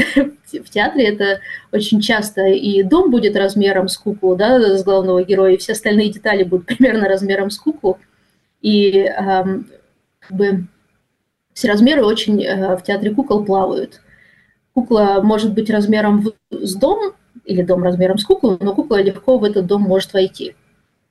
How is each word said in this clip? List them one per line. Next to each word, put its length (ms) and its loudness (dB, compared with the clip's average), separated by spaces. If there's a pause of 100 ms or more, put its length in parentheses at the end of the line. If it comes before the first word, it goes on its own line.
<laughs> 440 -2
в 180 -14
театре 380 0
это 320 -2 (320)
очень 280 0
часто 460 -2
и 360 2
дом 280 2
будет 260 2
размером 520 0
с 100 -8
куклу, 380 -2
да, 400 2
с 80 -2
главного 400 2
героя, 300 2
и 40 2
все 140 -8
остальные 380 0
детали 340 -2
будут 220 -4
<laughs> 20 -8
примерно 400 2
размером 420 -2
с 80 -10
куклу. 400 -4 (600)
И, 380 2
эм, 680 -2 (540)
как 160 -20
бы 300 0 (880)
все 140 -2
размеры 360 4
очень, 380 0
э, 340 -2
в 60 -8
театре 280 -4
кукол 340 -2
плавают. 560 -2 (720)
Кукла 500 2
может 300 0
быть 160 -2
размером 540 2
в, 100 -4 (180)
с 260 -8
дом, 360 0 (320)
или 180 -2
дом 200 0
размером 360 0
с 60 -6
куклу, 360 0
но 140 -2
кукла 280 0
легко 340 0
в 80 0
этот 220 -2
дом 160 0
может 320 0
войти. 400 -2 (560)